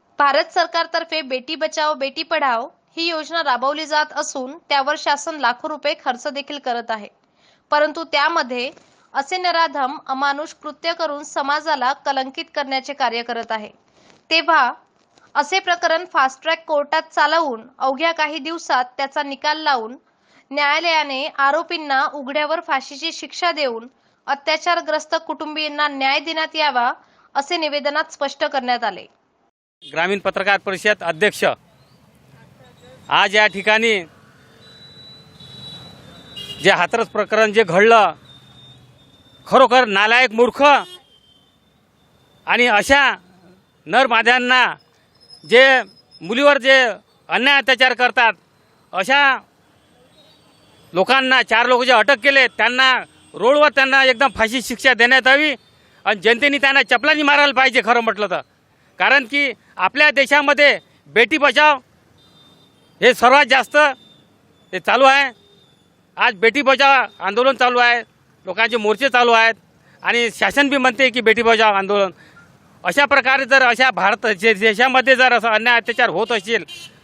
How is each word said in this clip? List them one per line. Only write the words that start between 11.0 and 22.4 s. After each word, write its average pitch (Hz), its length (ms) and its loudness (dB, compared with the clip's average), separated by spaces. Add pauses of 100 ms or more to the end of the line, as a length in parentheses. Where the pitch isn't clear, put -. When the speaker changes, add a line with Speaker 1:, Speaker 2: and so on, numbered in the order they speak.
Speaker 1:
समाजाला 285 680 -4
कलंकित 269 520 -6 (100)
करण्याचे 269 380 -6
कार्य 240 300 -4
करत 233 300 -10
आहे. 214 180 -10 (600)
तेव्हा 311 420 2 (640)
असे 294 240 -2
प्रकरण 349 540 -2
फास्ट 262 300 -2
ट्रॅक 320 220 -4
कोर्टात 302 380 -2
चालवून 302 600 -2 (160)
अवघ्या 277 340 -2
काही 311 260 -4
दिवसात 320 460 -4
त्याचा 294 380 -6
निकाल 285 360 -6
लावून 262 380 -4 (540)
न्यायालयाने 294 760 -2
आरोपींना 294 880 -2
उघड्यावर 294 460 -4